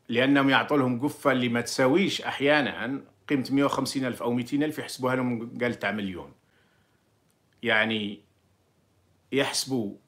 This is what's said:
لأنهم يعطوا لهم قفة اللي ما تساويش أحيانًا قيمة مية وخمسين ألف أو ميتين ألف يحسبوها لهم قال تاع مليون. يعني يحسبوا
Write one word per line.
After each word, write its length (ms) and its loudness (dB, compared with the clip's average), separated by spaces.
لأنهم 400 4
يعطوا 280 4
لهم 240 2
قفة 300 0
اللي 180 2
ما 120 0
تساويش 600 2
أحيانًا 800 0
قيمة 200 0
مية 140 2
وخمسين 420 -2
ألف 180 -6
أو 100 0
ميتين 300 -2
ألف 160 -4
يحسبوها 360 -4
لهم 460 -4
قال 180 -2
تاع 120 -4
مليون. 400 -8
يعني 580 0
يحسبوا 640 -2